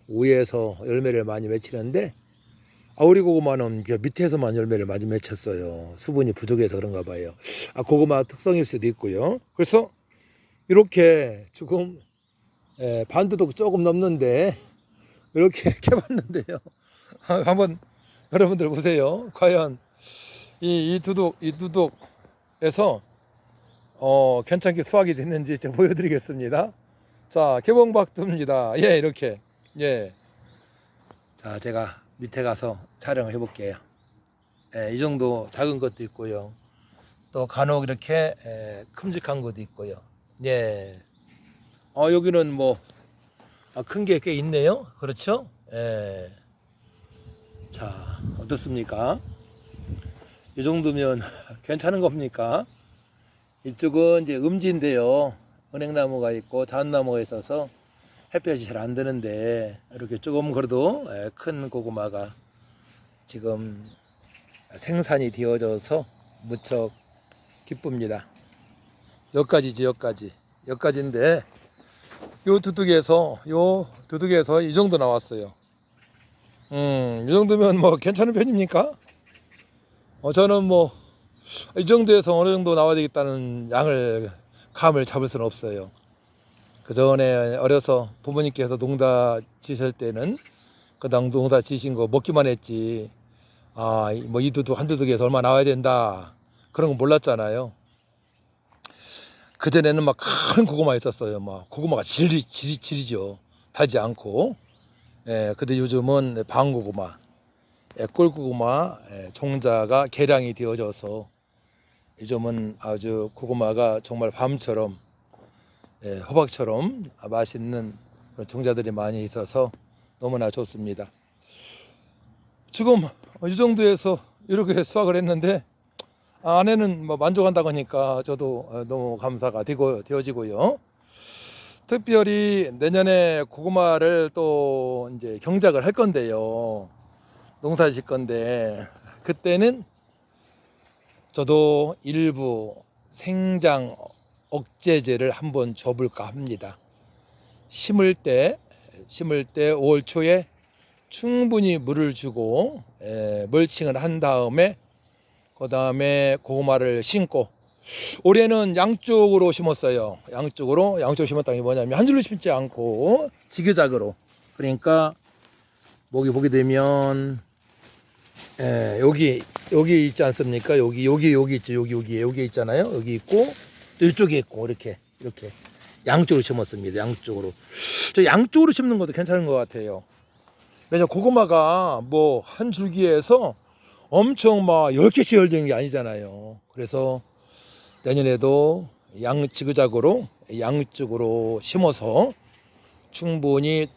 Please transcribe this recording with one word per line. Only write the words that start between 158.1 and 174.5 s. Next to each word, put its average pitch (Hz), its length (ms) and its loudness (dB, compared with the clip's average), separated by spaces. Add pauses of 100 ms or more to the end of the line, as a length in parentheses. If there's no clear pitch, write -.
올해는 214 540 4
양쪽으로 202 720 4
심었어요. 127 680 -2 (120)
양쪽으로, 147 680 0
양쪽으로 143 240 0
심었다는 135 340 -2
게 123 40 -6
뭐냐면 127 360 0
한 240 80 6
줄로 277 140 4
심지 190 280 -4
않고 135 800 0 (200)
지그작으로. 143 640 0 (400)
그러니까 156 580 0 (920)
목이 135 220 0
보게 135 180 0
되면, 135 920 0 (1200)
예, 113 420 -2
여기, 143 400 4 (320)
여기 156 340 6
있지 143 160 0
않습니까? 127 540 0
여기, 120 280 2
여기, 151 280 4
여기 135 220 2
있죠. 123 180 -6
여기, 120 200 -2
여기, 113 280 -4
여기 127 240 -2
있잖아요. 127 480 -2
여기 117 220 -6
있고 208 300 2 (540)
또 170 60 6
이쪽에 170 340 4
있고, 110 260 -8